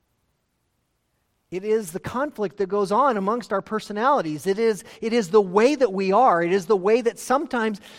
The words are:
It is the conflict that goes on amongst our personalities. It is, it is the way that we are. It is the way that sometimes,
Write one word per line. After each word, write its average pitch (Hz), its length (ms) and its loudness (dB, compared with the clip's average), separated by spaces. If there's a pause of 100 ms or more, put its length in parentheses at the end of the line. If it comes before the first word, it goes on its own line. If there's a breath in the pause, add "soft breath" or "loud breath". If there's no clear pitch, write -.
(1500)
It 185 100 -8
is 214 300 -2
the 180 80 -8
conflict 240 560 -6
that 196 120 -4
goes 202 220 -2
on 240 260 2
amongst 208 360 -4
our 196 100 -2
personalities. 208 840 -2
It 196 100 0
is, 226 240 0 (180 loud breath)
it 220 120 -4
is 226 160 0
the 208 120 6
way 208 360 2
that 247 160 0
we 190 180 -2
are. 196 320 4
It 170 100 0
is 190 140 0
the 214 100 2
way 208 240 2
that 220 200 -4
sometimes, 240 600 -2 (180 loud breath)